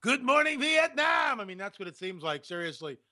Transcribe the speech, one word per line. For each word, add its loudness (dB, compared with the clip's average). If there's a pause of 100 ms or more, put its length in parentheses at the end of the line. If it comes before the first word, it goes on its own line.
Good 0
morning, 4
Vietnam. 2
I -4
mean, -12
that's -10
what -10
it -14
seems -8
like. -4
Seriously. -8 (140)